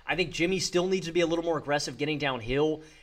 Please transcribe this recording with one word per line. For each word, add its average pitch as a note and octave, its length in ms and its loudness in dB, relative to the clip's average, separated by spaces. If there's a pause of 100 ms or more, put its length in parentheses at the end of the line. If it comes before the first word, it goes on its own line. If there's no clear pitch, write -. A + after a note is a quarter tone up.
I C#3+ 120 -2
think F3 160 -2
Jimmy F3 260 0
still F3+ 300 2
needs F#3+ 180 0
to E3 60 -8
be E3+ 80 2
a E3+ 60 4
little E3 180 0
more E3+ 140 0
aggressive C#3+ 380 -2
getting D3 220 -2
downhill. C#3 640 0 (200)